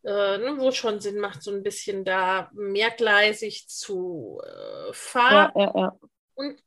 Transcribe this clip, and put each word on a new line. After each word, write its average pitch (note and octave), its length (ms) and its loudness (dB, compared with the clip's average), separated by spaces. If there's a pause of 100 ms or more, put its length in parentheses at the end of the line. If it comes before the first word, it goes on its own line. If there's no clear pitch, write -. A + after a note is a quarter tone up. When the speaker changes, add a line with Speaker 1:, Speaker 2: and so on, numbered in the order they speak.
Speaker 1:
äh, G3+ 340 0
ne, C4 200 -4
wo C4 120 0
es B3+ 60 -2
schon G#3 240 -2
Sinn G3+ 200 -6
macht, G3 240 -8
so G3+ 80 -10
ein G3 120 -6
bisschen G3+ 400 -6
da F#3 500 0
mehrgleisig G#3+ 1160 0
zu, E3+ 720 -8
äh, G#1 500 -12
fahren. G#3 600 6
Speaker 2:
Ja, - 20 -
ja, G3+ 200 4
ja. F#3+ 240 0 (360)
Speaker 1:
Und C#4 320 -8